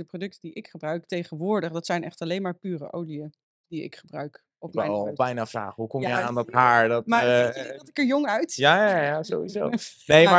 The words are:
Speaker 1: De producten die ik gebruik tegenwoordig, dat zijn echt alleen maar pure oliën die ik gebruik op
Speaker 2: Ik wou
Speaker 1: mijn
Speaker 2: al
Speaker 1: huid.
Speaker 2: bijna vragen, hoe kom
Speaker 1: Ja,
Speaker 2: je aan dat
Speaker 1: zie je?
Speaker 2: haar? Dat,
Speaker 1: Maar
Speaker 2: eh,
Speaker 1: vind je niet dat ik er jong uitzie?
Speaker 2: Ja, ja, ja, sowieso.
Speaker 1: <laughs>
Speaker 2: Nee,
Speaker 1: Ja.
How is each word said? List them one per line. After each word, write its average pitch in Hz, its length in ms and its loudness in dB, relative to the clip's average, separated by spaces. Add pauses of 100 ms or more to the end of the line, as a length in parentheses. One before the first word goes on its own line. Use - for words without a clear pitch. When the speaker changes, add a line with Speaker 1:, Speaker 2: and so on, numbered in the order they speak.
Speaker 1:
De 165 60 -14
producten 185 340 -12
die 160 100 -14
ik - 160 -16
gebruik 165 380 -8
tegenwoordig, 170 680 -4
dat 165 140 -8
zijn 175 180 -4
echt - 180 -16
alleen 175 200 -4
maar 180 160 -6
pure 170 340 -10
oliën 151 400 -10 (340)
die 160 160 -10
ik - 140 -14
gebruik - 480 -14 (140)
op 170 100 -16
Speaker 2:
Ik - 60 -18
wou 107 120 -2
Speaker 1:
mijn 104 120 -2
Speaker 2:
al 101 60 -4
Speaker 1:
huid. 123 120 -8
Speaker 2:
bijna 123 300 -2
vragen, 104 300 -10
hoe 113 120 -6
kom 131 140 -6
Speaker 1:
Ja, 127 60 -2
Speaker 2:
je 123 60 0 (100)
aan 120 100 -4
dat 120 100 -2
Speaker 1:
zie 113 100 -10
je? 123 60 6
Speaker 2:
haar? 120 280 6
Dat, 117 180 0
Speaker 1:
Maar 117 220 2
Speaker 2:
eh, 123 140 4 (100)
Speaker 1:
vind - 20 -14 (120)
je 123 40 -12
niet 135 80 -14
dat - 100 -20
ik - 100 -8
er 285 80 2
jong 277 200 2
uitzie? 214 380 -2
Speaker 2:
Ja, 185 240 6
ja, 175 140 2
ja, 147 200 -2
sowieso. - 460 -6 (200)
Speaker 1:
<laughs> - 180 -18
Speaker 2:
Nee, 156 160 8
Speaker 1:
Ja. 180 160 8